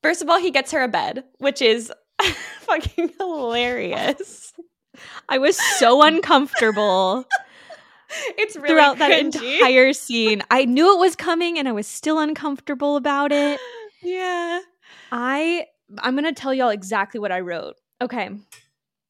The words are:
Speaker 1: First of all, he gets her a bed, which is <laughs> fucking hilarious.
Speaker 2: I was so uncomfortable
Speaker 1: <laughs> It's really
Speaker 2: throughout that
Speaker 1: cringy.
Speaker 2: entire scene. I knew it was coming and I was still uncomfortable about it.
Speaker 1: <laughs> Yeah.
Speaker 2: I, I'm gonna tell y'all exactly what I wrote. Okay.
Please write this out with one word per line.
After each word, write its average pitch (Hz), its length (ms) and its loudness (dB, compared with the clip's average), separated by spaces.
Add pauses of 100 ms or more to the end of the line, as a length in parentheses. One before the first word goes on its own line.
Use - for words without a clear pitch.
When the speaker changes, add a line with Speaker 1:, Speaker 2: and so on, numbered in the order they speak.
Speaker 1:
First 349 180 0
of 311 80 -6
all, 339 100 4
he 349 120 -2
gets 262 200 -2
her 294 120 0
a 254 40 -2
bed, 214 360 -4 (160)
which 277 240 -2
is 226 280 2 (160)
<laughs> - 140 -8 (380)
fucking 330 600 -2
hilarious. 247 1300 -4 (760)
Speaker 2:
I 262 120 0
was 302 180 2
so 302 460 6
uncomfortable 220 1300 2
Speaker 1:
<laughs> 784 60 -2 (1000)
It's 427 180 -4
really 285 140 -8
Speaker 2:
throughout 285 300 6
that 302 120 4
Speaker 1:
cringy. 294 480 0
Speaker 2:
entire 254 340 6
scene. 220 580 -2
I 262 140 4
knew 311 300 6
it 349 40 0
was 359 160 4
coming 339 420 -2
and 277 100 -4
I 254 40 -4
was 214 160 -6
still 311 320 -2
uncomfortable 285 760 -4
about 285 340 -2
it. 285 340 0
Speaker 1:
<laughs> 480 40 -18 (340)
Yeah. 349 560 -6 (520)
Speaker 2:
I, 285 540 -2 (320)
I'm 254 160 -2
gonna 294 180 -2
tell 269 220 -6
y'all 254 160 0
exactly 202 500 -4
what 202 120 -4
I 180 80 -2
wrote. 175 340 -8 (260)
Okay. 247 300 -6 (800)